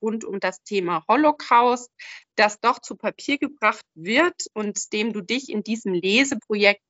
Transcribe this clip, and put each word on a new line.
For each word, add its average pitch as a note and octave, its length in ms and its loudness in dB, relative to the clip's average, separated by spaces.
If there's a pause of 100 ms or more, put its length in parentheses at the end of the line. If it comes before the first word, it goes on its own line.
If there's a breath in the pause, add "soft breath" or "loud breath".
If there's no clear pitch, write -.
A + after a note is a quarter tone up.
rund A3 200 -6
um G3 160 -10
das F#3 220 -6
Thema F3 460 -2
Holocaust, B3 840 4 (460 loud breath)
das G#3+ 240 2
doch A#3+ 180 2
zu - 180 -16
Papier B3 440 -4
gebracht A#3+ 460 -2 (100)
wird A#3+ 480 0 (100)
und G#3 400 -6
dem G#3+ 200 -2
du G#3 80 -6
dich B3 280 -6
in G#3+ 140 -4
diesem G#3+ 320 -4
Leseprojekt G#3 960 0